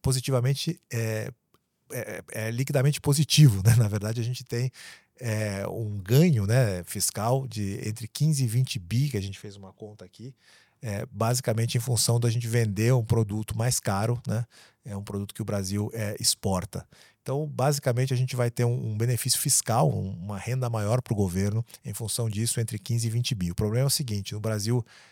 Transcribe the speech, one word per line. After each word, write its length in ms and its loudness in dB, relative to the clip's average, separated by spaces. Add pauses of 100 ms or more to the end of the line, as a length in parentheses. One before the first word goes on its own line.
positivamente, 760 0 (120)
é, 400 -4 (600)
é, 400 -8
é 200 -4
liquidamente 500 2
positivo, 600 6
né? 120 8
Na 120 6
verdade, 340 -2
a 20 -2
gente 200 -6
tem, 280 -4 (480)
é, 480 -2
um 300 -6
ganho, 480 4
né, 380 2
fiscal 640 -2
de 400 -6
entre 200 -6
quinze 360 0
e 40 2
vinte 300 -2
bi, 320 -2
que 80 -4
a 40 -2
gente 180 -8
fez 160 -16
uma 180 -20
conta 320 -18
aqui, 300 -18 (460)
é, 300 -6
basicamente 640 0
em 40 0
função 380 2
da 100 2
gente 180 0
vender 460 2
um 100 4
produto 520 0
mais 260 0
caro, 440 0
né? 180 0 (420)
É 100 -8
um 80 -6
produto 320 -8
que 60 -6
o 40 -6
Brasil, 480 -2
é, 260 -4
exporta. 680 -2 (340)
Então, 240 -4
basicamente, 680 0
a 40 2
gente 160 0
vai 160 2
ter 140 0
um, 280 0
um 60 -4
benefício 420 0
fiscal, 520 2
um, 220 -2
uma 240 -8
renda 320 -4
maior 320 0
pro 120 -2
governo 500 2 (200)
em 100 -8
função 360 -4
disso, 320 -2
entre 180 -4
quinze 260 -2
e 40 -2
vinte 260 -2
bi. 160 -2
O 40 -8
problema 280 0
é 40 2
o 20 0
seguinte, 440 -4
no 60 -6
Brasil, 440 -2 (280)